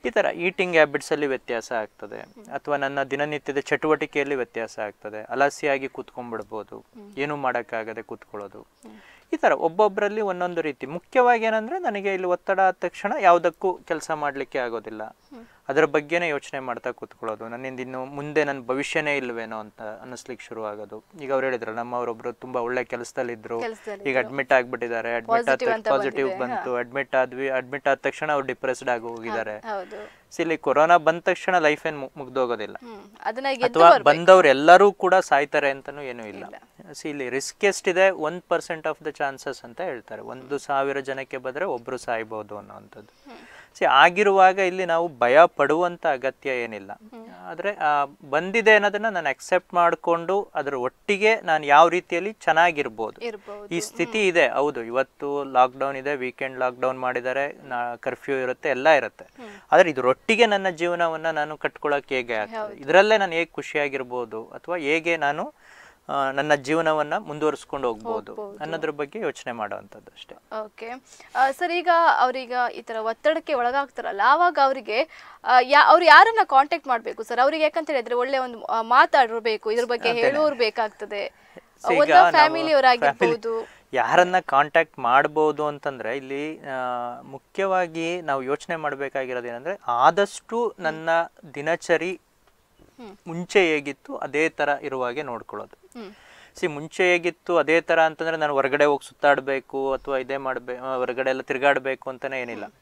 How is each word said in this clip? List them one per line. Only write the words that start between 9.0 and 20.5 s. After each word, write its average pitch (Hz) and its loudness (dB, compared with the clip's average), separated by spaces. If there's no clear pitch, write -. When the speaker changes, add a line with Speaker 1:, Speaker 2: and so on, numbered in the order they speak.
Speaker 1:
ಈ 320 -4
ಥರ 208 2
ಒಬ್ಬೊಬ್ಬರಲ್ಲಿ 202 0
ಒಂದೊಂದು 180 -4
ರೀತಿ. 147 -6
ಮುಖ್ಯವಾಗಿ 233 2
ಏನಂದ್ರೆ 220 -2
ನನಗೆ 202 -4
ಇಲ್ಲಿ 185 -4
ಒತ್ತಡ 180 -2
ಆದ 185 2
ತಕ್ಷಣ 190 -6
ಯಾವುದಕ್ಕೂ 175 4
ಕೆಲಸ - -8
ಮಾಡ್ಲಿಕ್ಕೆ 143 -4
ಆಗೋದಿಲ್ಲ. 110 -8
Speaker 2:
ಹ್ಮ್. 233 -20
Speaker 1:
ಅದರ 139 2
ಬಗ್ಗೆನೇ 156 -2
ಯೋಚನೆ 143 -6
ಮಾಡ್ತಾ 123 -8
ಕೂತ್ಕೊಳ್ಳೋದು. 110 -12
ನನ್ನಿಂದ 127 -12
ಇನ್ನು 131 -10
ಮುಂದೆ 147 -4
ನನ್ 139 -6
ಭವಿಷ್ಯನೇ 143 -2
ಇಲ್ವೇನೋ 117 -6
ಅಂತ 107 -16
ಅನ್ನಿಸ್ಲಿಕ್ಕೆ 120 -14
ಶುರು 110 -10